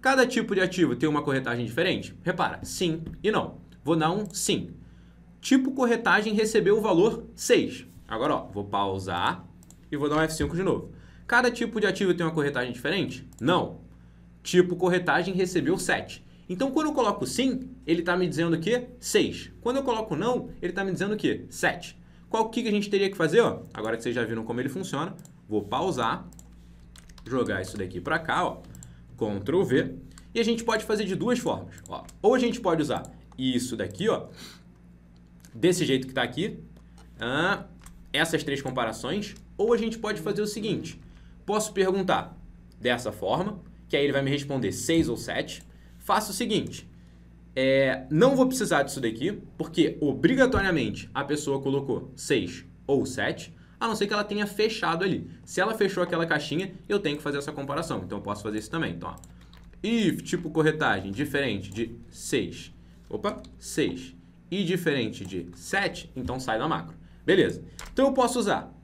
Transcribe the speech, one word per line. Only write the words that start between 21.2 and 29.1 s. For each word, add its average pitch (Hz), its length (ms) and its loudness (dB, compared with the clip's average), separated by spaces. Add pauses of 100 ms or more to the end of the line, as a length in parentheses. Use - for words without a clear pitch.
Sete. - 500 -4 (300)
Qual 220 180 0
que 240 140 -2
que 233 60 -2
a - 20 0
gente 202 180 0
teria 196 220 2
que 190 60 -10
fazer, 165 240 6
ó? 160 220 2 (120)
Agora 110 220 -2
que - 80 -10
vocês 123 100 0
já 120 100 2
viram 113 200 -4
como 117 160 -4
ele 131 80 -2
funciona, 165 480 -6 (320)
vou 104 160 0
pausar, 135 640 -2 (960)
jogar 110 340 0
isso 95 160 -8
daqui 92 240 -6
pra 151 200 0
cá, 160 240 0
ó, - 180 -4 (540)